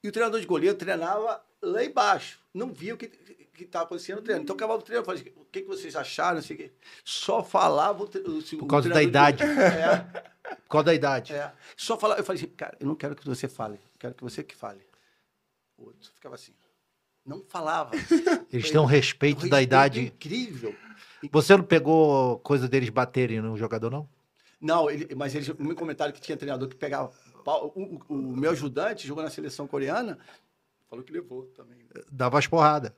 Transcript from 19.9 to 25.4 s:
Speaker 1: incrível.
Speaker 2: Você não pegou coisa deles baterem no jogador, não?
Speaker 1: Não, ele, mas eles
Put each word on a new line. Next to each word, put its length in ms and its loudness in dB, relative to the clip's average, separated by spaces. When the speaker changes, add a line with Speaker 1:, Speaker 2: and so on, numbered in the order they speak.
Speaker 1:
incrível. 680 -10
Speaker 2:
Você 240 8
não 80 4
pegou 760 6
coisa 280 0
deles 220 2
baterem 500 0
no 160 -6
jogador, 340 -4
não? 180 -10
Speaker 1:
Não, 280 2
ele, 280 -6
mas 180 -6
eles 140 -6